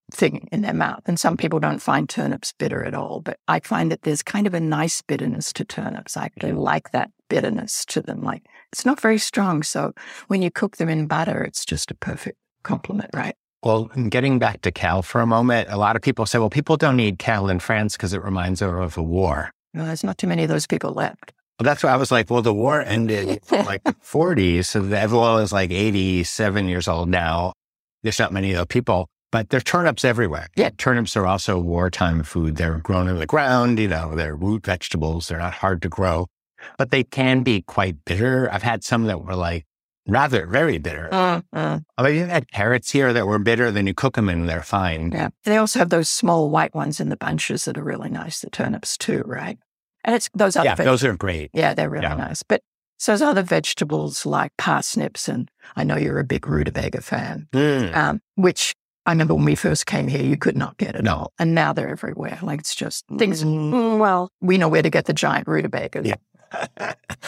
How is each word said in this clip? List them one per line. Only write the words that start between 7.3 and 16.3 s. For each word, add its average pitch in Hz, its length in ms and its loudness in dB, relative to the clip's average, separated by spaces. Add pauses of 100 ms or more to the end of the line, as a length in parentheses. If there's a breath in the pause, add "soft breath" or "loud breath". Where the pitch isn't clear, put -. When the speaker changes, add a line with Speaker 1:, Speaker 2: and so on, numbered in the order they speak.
Speaker 1:
to - 140 -4
them. - 200 -8
Like, - 220 -8 (280 soft breath)
it's - 140 -6
not 269 140 2
very 220 180 4
strong. 185 460 0
So - 300 -4 (340 loud breath)
when 196 140 2
you 175 100 0
cook - 260 -4
them 165 120 0
in 156 180 0
butter, 156 360 -2
it's - 220 -8
just - 260 -4
a - 40 -10
perfect - 420 -10 (260)
complement, - 500 -4
right? - 220 -6 (280)
Speaker 2:
Well, 110 300 2
and 120 180 -2
getting 131 280 2
back 110 220 0
to 92 100 0
kale 90 300 0
for 117 200 0
a 117 60 4
moment, 117 440 4
a 104 60 -2
lot 104 180 4
of 113 60 -2
people 117 240 0
say, 117 140 2